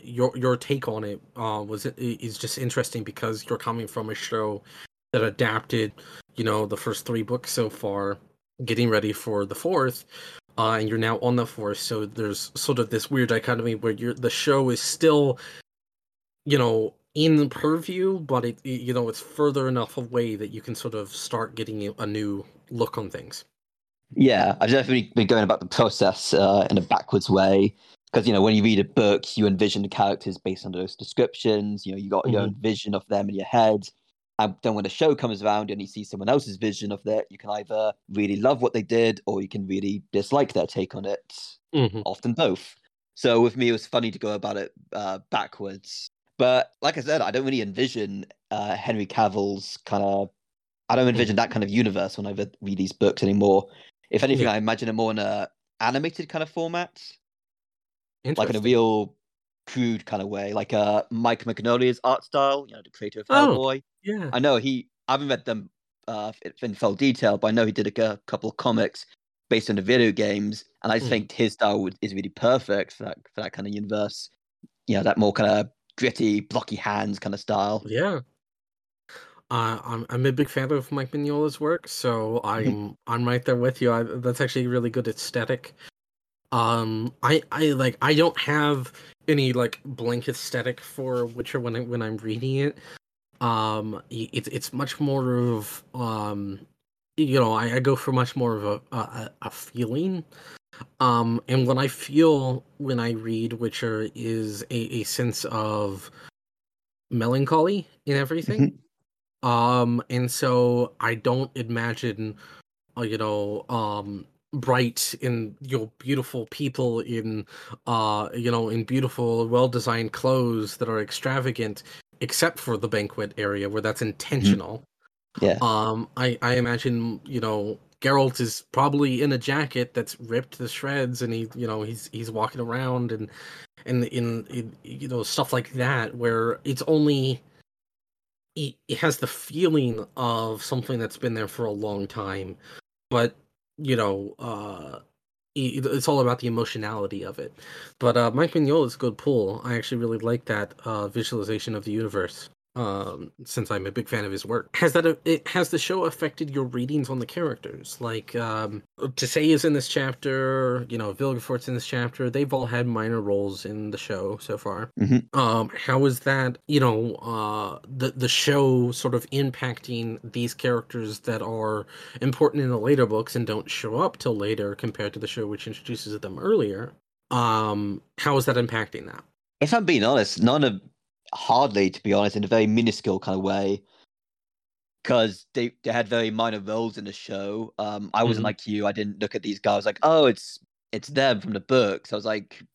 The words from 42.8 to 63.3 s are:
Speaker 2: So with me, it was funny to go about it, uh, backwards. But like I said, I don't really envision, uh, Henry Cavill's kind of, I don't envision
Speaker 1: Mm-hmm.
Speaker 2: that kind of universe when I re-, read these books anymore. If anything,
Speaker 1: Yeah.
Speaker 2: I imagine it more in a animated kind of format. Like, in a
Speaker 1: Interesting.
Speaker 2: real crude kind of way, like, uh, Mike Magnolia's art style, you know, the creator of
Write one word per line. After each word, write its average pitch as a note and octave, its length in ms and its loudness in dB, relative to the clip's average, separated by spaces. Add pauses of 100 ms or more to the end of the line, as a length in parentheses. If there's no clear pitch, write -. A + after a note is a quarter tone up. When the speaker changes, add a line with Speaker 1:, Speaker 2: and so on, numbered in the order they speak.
Speaker 2:
So A#2 260 4
with A#2+ 160 6
me, B2 140 4
it - 20 4
was A2 140 -2
funny A#2+ 240 0
to G2 80 -10
go G#2+ 160 -2
about G2+ 240 -4
it, - 140 -8 (200)
uh, G2 280 -6 (100)
backwards. - 800 -6 (280)
But B2+ 340 4 (100)
like D#3 160 0
I - 20 -6
said, D3 220 0
I F#2+ 80 -2
don't C3 160 -2
really C3+ 160 0
envision, G2+ 640 -4 (240)
uh, G#2 260 -2
Henry A2 300 -4
Cavill's G2+ 800 -2
kind G2+ 180 0
of, G2 240 0 (640)
I A#2+ 60 4
don't B2+ 120 6
envision A#2 240 2
Speaker 1:
Mm-hmm. G#2+ 100 4
Speaker 2:
that A#2+ 80 0
kind G#2+ 140 0
of G2+ 60 -4
universe G2+ 480 0
when G2+ 80 -6
I G2+ 60 -6
re-, G2 280 -6
read G2 180 -4
these F#2+ 140 -2
books - 300 2
anymore. G2+ 460 6 (420)
If - 120 2
anything, C3 220 4
Speaker 1:
Yeah. A2+ 80 4
Speaker 2:
I G#2+ 60 2
imagine A2+ 300 -2
it A2 40 -2
more A2 180 0
in G#2+ 80 -2
a G#2 300 -2 (320)
animated C#3+ 480 0
kind D#3+ 140 -4
of D#3 80 -8
format. E3+ 520 -6 (1300)
Like, G#2+ 160 0
in A2+ 60 0
a - 20 0
Speaker 1:
Interesting. G#2 40 -4
Speaker 2:
real A2+ 520 4 (520)
crude A#2 400 -2
kind G2+ 160 -4
of G2 60 -6
way, G2+ 240 -6
like, G#2 200 -4
uh, G#2 380 2
Mike A#2 340 0
Magnolia's A#2+ 600 2
art B2+ 200 2
style, C#3 440 2
you - 60 -20
know, - 80 -20
the - 80 -20
creator G#2+ 300 -10
of G#2+ 100 -12